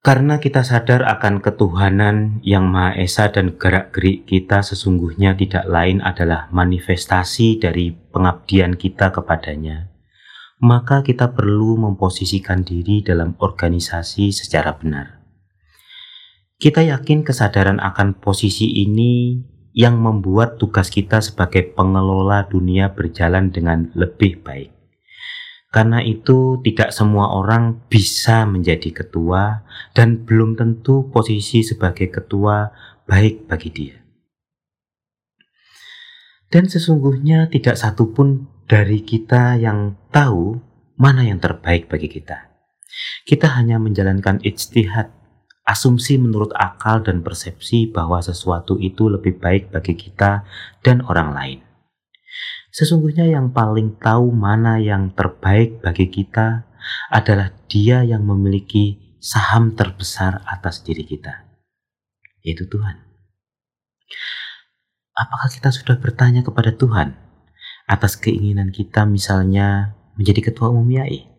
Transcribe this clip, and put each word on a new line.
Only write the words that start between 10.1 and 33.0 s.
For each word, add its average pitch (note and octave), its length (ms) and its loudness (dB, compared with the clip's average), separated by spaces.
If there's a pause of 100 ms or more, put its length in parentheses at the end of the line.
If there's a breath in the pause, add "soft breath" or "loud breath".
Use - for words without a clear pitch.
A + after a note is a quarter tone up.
maka B2 480 4
kita B2 320 0
perlu G#2+ 400 2
memposisikan F#2+ 880 -2
diri F#2 400 -2
dalam E2 400 -2
organisasi F2 880 -2
secara - 400 -4
benar. D2 480 -10 (1400 loud breath)
Kita D3 240 4
yakin D3+ 400 2
kesadaran G2+ 560 2
akan G2 480 -2
posisi G2+ 560 0
ini A#2+ 640 0 (320)
yang A#2 240 4
membuat A2 560 0
tugas G#2 320 0
kita G2+ 320 0
sebagai F#2 560 -2
pengelola F#2+ 720 0
dunia F#2+ 480 0
berjalan F2 560 0
dengan E2 400 -2
lebih F2 480 0
baik. C#2 400 -18 (880 loud breath)
Karena A2+ 320 2
itu, C3 640 2
tidak - 240 0
semua G#2 400 2
orang A2+ 560 0
bisa A2+ 560 2
menjadi F2 480 -2
ketua, F#2 720 -4 (320 loud breath)
dan A#2 320 4
belum A2+ 320 2
tentu C3 560 0
posisi A2 480 0
sebagai F#2 480 -2
ketua G#2 640 -2 (320 loud breath)